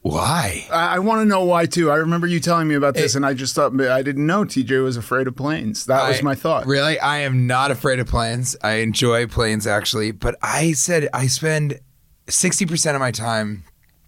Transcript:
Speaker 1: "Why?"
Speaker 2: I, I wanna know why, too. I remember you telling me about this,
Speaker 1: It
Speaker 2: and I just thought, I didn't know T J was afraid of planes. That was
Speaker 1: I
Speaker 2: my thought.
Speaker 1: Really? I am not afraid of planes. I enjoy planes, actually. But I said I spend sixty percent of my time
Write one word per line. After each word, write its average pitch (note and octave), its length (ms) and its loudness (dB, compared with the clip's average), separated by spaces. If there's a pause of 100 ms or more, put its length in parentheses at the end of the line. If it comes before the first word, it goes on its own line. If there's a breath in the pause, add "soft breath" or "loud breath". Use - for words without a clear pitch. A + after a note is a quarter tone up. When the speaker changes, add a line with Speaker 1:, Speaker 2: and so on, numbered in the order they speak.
Speaker 1:
"Why?" F#2+ 680 -2
Speaker 2:
I, E3+ 240 2
I F3+ 40 0
wanna A3 260 2
know G3 180 4
why, E3+ 220 4
too. E3 260 2
I D3 40 4
remember E3+ 320 2
you F3 120 0
telling E3 280 2
me D3+ 80 2
about C#3 200 2
this, D3 180 0
Speaker 1:
It C#3 40 0
Speaker 2:
and C#3 80 0
I C#3 80 0
just B2+ 220 -6
thought, C3+ 240 2
I C3 220 2
didn't C#3+ 240 -2
know F#3+ 180 2
T C3+ 200 -2
J C3 140 0
was C3 200 0
afraid B2+ 300 -2
of B2+ 80 -6
planes. C3+ 500 -4
That C3 220 2
was C3 120 0
Speaker 1:
I - 40 -2
Speaker 2:
my C#3 120 0
thought. D3 300 -2
Speaker 1:
Really? C#3 340 0
I D3 200 0
am C3 280 0
not C3 240 2
afraid C3 280 0
of A#2+ 80 -4
planes. A#2+ 560 -2
I A2 140 0
enjoy A#2 500 0
planes, G#2+ 400 0
actually. G#2+ 440 -2
But - 300 -4
I D#3 320 0
said D3+ 400 0
I B2+ 140 0
spend D3+ 520 -2 (480)
sixty - 380 0
percent D#3+ 300 0
of C3+ 40 -2
my C3 120 0
time G#2+ 520 -4 (440)